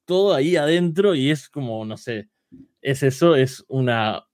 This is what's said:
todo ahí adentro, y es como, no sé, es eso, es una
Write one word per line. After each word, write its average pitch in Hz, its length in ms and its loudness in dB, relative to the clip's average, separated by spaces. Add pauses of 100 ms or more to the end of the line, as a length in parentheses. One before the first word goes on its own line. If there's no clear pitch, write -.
todo 190 300 2
ahí 151 200 0
adentro, 170 600 2
y 139 160 0
es 151 180 -6
como, 117 360 -8
no 110 120 -10
sé, 107 320 -10 (520)
es 139 220 -4
eso, 147 320 4
es 131 320 0
una 117 680 -2